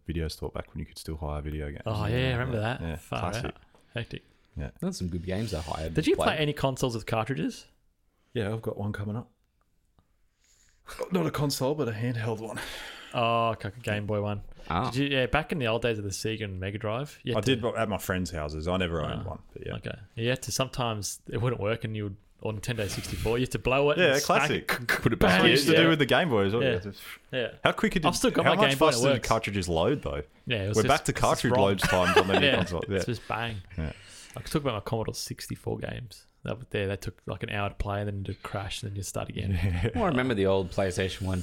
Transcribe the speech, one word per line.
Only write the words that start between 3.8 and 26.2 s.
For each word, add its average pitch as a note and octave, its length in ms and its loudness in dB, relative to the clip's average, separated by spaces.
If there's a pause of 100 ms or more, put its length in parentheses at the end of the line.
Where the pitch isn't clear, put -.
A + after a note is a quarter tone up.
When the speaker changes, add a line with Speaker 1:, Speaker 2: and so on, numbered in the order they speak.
Speaker 2:
Hectic. - 300 -10 (340)
Speaker 1:
Yeah. C#2 120 -6 (120)
Speaker 3:
That's - 160 -4
some F#2 120 -4
good F2 160 -6
games F#2+ 280 -4
I D#2+ 80 -4
hired D#2+ 340 -4
Speaker 2:
Did D#3+ 100 2
Speaker 3:
to C#4+ 60 2
Speaker 2:
you G4 40 6
Speaker 3:
play. - 120 2
Speaker 2:
play F3 100 0
any D3+ 160 0
consoles C3 420 0
with G#2+ 100 -6
cartridges? C3+ 600 -2 (680)
Speaker 1:
Yeah, G#2+ 200 -2
I've A2+ 80 -6
got - 160 -4
one G#2 160 -4
coming G#2 240 -6
up. - 120 -10 (1800)
Not F3 140 2
a D3+ 60 -2
console, C#3 440 0
but D3 120 0
a A2+ 40 -2
handheld A2+ 480 -2
one. A2+ 200 -8 (540)
Speaker 2:
Oh, A#2 360 2
okay, A2 220 -6 (120)
Game G#2 220 -2
Boy G#2 160 0
one. G#2 200 -2 (280)
Speaker 3:
Ah. A#2 200 0
Speaker 2:
Did A#2 60 -6 (160)
you, C3+ 60 0
yeah, B2+ 100 2
back D3+ 240 0
in F3 80 -2
the A#2+ 80 0
old A2+ 140 2
days A#2 160 0
of G2+ 60 -6
the G2+ 60 -2
Sega G#2+ 360 -4
and F#2 140 -8
Mega G2 180 -4
Drive. A2+ 460 -6
You A#2+ 100 -2
Speaker 1:
I A2+ 40 2
Speaker 2:
had G2+ 80 2
to C3+ 100 4
Speaker 1:
did, A#2 60 -4
but A2 160 -2
at A2 120 0
my G2 80 -2
friend's F#2 340 -2
houses. D#2 360 -4
I F2+ 100 2
never E2 260 0
owned D2+ 220 -4
Speaker 2:
Ah, - 40 -6
Speaker 1:
one. - 100 -10 (140)
But - 140 -12
yeah. - 80 -6
Speaker 2:
okay. - 200 -8 (200)
You A2+ 140 0
had C3 140 0
to, A2+ 80 -6
sometimes A#2 680 -4 (100)
it B2 120 -4
wouldn't A#2+ 200 0
work, A2 220 -2
and A2 120 -4
you G#2+ 100 -4
would, G2+ 100 -6 (260)
on G#2+ 180 -4
Nintendo G#2+ 300 -2
sixty-four, A2 480 -2
you B2+ 60 2
had B2 80 -2
to A2+ 80 -2
blow C#3 320 4
it D#3+ 60 2
Speaker 1:
Yeah, E3 160 6
Speaker 2:
and C#3 80 2
smack F3 180 4
Speaker 1:
classic. - 420 0
Speaker 2:
it. A#2+ 60 -10
Speaker 3:
Put - 260 4
it - 60 -2
Speaker 2:
Bang. G#2 180 8
Speaker 3:
back - 60 6
Speaker 1:
We - 80 8
used C#3+ 160 6
to D#3+ 60 8
Speaker 2:
Yeah. D#3+ 100 8
Speaker 1:
do E3 60 6
with D#3 100 4
the C#3 60 6
Game C#3 240 4